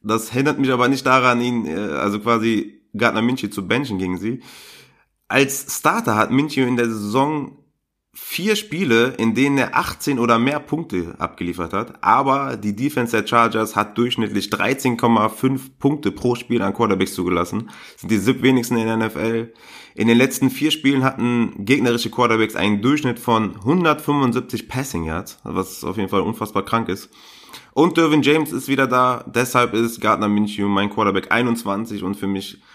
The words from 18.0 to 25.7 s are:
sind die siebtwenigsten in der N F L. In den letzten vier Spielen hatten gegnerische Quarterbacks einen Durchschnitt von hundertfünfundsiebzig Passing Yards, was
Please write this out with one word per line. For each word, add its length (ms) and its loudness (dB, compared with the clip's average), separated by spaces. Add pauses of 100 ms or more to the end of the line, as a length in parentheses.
sind 100 -4
die 60 4
siebtwenigsten 600 2
in 80 0
der 100 0
N 60 0
F 140 -2
L. 380 -4 (400)
In 140 0
den 100 8
letzten 320 4
vier 220 0
Spielen 320 2
hatten 500 0 (120)
gegnerische 440 2
Quarterbacks 460 2
einen 260 0
Durchschnitt 380 0
von 440 -2
hundertfünfundsiebzig 1040 0
Passing 340 -6
Yards, 400 -8
was 400 -6